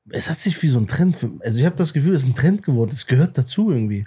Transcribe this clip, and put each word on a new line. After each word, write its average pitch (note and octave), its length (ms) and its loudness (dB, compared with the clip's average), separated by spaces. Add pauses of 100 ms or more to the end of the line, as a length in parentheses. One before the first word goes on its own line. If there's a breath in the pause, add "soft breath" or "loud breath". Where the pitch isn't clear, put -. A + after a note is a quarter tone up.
(100)
es - 200 -2
hat D#3 80 -2
sich - 240 0
wie D#3+ 60 2
so B2+ 100 2
ein G#2+ 80 0
Trend, F3 300 0
für, A2+ 140 -4 (120)
also A2+ 160 -2
ich C3+ 60 2
hab E3 120 0
das E3+ 180 -2
Gefühl, D#3 200 2
es C#3+ 80 0
ist C3 60 0
ein A#2+ 60 2
Trend F#3+ 280 2
geworden, A#2 300 0
es - 140 -6
gehört C#3+ 320 2
dazu G#3 320 0
irgendwie. G#2+ 360 -2